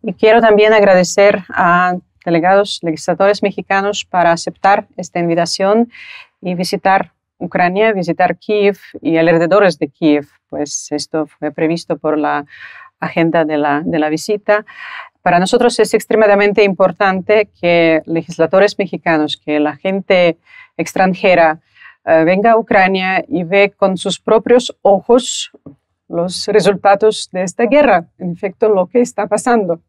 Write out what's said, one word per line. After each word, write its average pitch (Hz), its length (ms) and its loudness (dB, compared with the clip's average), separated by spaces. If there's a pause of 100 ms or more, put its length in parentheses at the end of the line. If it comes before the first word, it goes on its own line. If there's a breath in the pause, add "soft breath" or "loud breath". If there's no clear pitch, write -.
Y 208 120 -8
quiero 226 280 4
también 214 320 4
agradecer 202 760 4
a 180 480 0 (260)
delegados, 180 580 0
legisladores 180 640 -2
mexicanos 196 640 -4
para 175 260 0
aceptar 196 640 -2
esta 175 240 -10
invitación 190 720 0 (480 loud breath)
y 180 160 -6
visitar 190 560 -2 (280)
Ucrania, 185 540 -2
visitar 170 440 -2
Kiev 202 400 -2 (240)
y 160 160 -2
alrededores 170 640 2
de 147 100 -4
Kiev, 147 380 0 (220)
pues 147 420 -10
esto 151 360 -6
fue 151 240 -10
previsto 165 460 -4
por 151 200 -4
la 147 280 -4 (540 loud breath)
agenda 165 440 -2
de 151 140 -2
la, 147 260 -2
de 170 160 -4
la 151 100 -2
visita. 208 560 -4 (560 loud breath)
Para 175 180 2
nosotros 240 400 2
es 208 140 0
extremadamente 208 720 2
importante 190 840 0 (100)
que 165 460 2
legisladores 170 760 0
mexicanos, 165 640 -4
que 151 160 -4
la 147 160 -2
gente 190 600 0 (400 loud breath)
extranjera, 170 840 0 (460 soft breath)
eh, 160 180 2
venga 196 280 2
a 220 60 4
Ucrania 190 680 0
y 180 160 -4
ve 196 320 0
con 190 220 0
sus - 220 -6
propios 220 640 0
ojos 202 680 0 (560)
los 175 400 -6
resultados 202 840 2
de 185 120 -6
esta 196 220 -4
guerra, 220 420 2 (100)
en 180 140 -8
efecto, 196 380 -4
lo 185 180 0
que 240 140 -2
está 214 260 -6
pasando. 208 600 -2